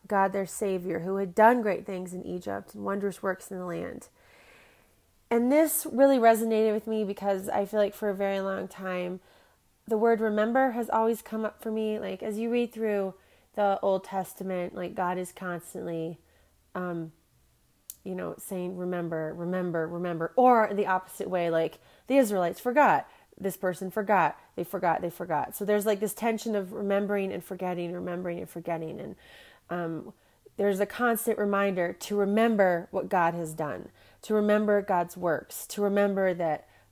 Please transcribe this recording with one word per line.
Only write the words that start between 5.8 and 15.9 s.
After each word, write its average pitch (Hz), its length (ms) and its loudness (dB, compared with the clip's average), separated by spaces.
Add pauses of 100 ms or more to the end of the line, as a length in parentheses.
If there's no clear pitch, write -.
really 269 280 6
resonated 226 540 6
with 214 140 -2
me 220 160 -2
because 196 460 -2
I - 160 0
feel 214 160 0
like 202 140 2
for 214 140 -4
a 202 60 0
very 196 240 -2
long 190 300 -4
time, 185 500 -6 (680)
the 220 100 0
word 226 220 4
remember 226 520 2
has 233 160 -4
always 220 340 2
come 220 220 -6
up - 160 -8
for 226 120 -6
me. 220 260 -2
Like, 190 240 -8
as 214 160 -6
you 226 120 -2
read 240 220 0
through 208 420 -2 (420)
the 202 260 2
Old 190 220 2
Testament, 185 720 -6
like, 180 180 -6
God 180 240 -2
is 180 140 -6
constantly, 175 840 -8 (560)